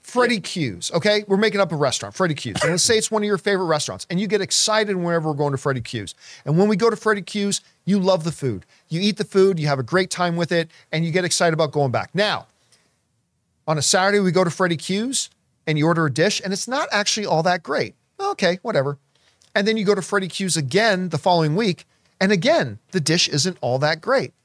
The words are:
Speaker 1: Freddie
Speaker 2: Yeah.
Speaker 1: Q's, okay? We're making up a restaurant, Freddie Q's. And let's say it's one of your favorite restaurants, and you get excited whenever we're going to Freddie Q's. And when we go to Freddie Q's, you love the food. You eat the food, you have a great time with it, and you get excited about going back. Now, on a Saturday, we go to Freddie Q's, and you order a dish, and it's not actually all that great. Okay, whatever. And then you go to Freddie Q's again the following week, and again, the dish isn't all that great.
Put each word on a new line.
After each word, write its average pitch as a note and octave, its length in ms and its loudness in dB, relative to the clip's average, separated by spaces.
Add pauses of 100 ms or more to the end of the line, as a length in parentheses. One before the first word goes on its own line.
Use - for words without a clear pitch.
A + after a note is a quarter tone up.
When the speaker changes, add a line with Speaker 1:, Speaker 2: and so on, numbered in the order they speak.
Speaker 1:
Freddie A#3+ 340 0
Speaker 2:
Yeah. F3+ 60 -4
Speaker 1:
Q's, A#2 520 -6
okay? G#3 340 2
We're G3 100 2
making G#3 220 2
up F3+ 120 2
a E3 40 -4
restaurant, B2 400 -2
Freddie F3 200 0
Q's. G2 260 -6
And - 100 0
let's F3+ 120 0
say A3+ 140 2
it's A3 140 -2
one G#3+ 120 0
of G#3 40 -2
your G3+ 100 0
favorite F#3+ 280 0
restaurants, C#3+ 440 -2
and F3+ 100 -2
you G#3 80 -2
get G3 140 0
excited G#3+ 540 0
whenever E3+ 340 0
we're D3 60 -2
going C#3+ 160 0
to C3+ 60 -2
Freddie B2+ 240 -2
Q's. G#2 340 -10 (300)
And D3+ 120 2
when G3+ 120 4
we G#3+ 60 2
go A#3 140 2
to G#3+ 60 0
Freddie G#3 280 -2
Q's, G3+ 380 -4 (240)
you G3 140 2
love F#3 240 2
the E3 80 -2
food. A2 340 -6 (240)
You E3 120 -4
eat G#3 160 0
the G3+ 80 -4
food, F#3+ 340 2
you D3+ 80 0
have C#3+ 120 0
a B2+ 40 -4
great F#3 260 0
time F3 260 -2
with E3+ 160 -2
it, E3 180 0 (220)
and D#3+ 120 0
you E3 80 -2
get F3+ 140 2
excited E3+ 280 2
about D#3 180 0
going C#3 200 0
back. A2 220 -4
Now, F3+ 340 0 (1200)
on D#3 100 0
a C#3 40 -2
Saturday, G3 380 2
we F#3 120 2
go F#3 120 4
to E3+ 60 2
Freddie E3+ 280 0
Q's, A3+ 520 -4 (380)
and D#3 100 0
you D3 80 2
order E3 200 2
a C#3 80 0
dish, G3+ 280 0
and F#3+ 120 -6
it's G3 160 -6
not C#4 240 -2
actually G#3 320 -2
all D#3+ 180 0
that F3+ 180 2
great. - 320 -4 (240)
Okay, G3+ 440 -2
whatever. C#3+ 360 -2 (560)
And G3+ 140 2
then A3 80 2
you A3 80 -2
go G3+ 120 2
to F#3+ 60 -2
Freddie F#3+ 280 -2
Q's F3+ 260 -4
again F#3 540 0
the D#3+ 80 -4
following D#3+ 400 2
week, G#3 280 0 (360)
and F#3+ 100 2
again, F#3 480 2 (120)
the F#3 100 0
dish C#3+ 260 2
isn't D#3 320 -2
all B2+ 200 0
that D#3 200 0
great. G#3 320 0 (140)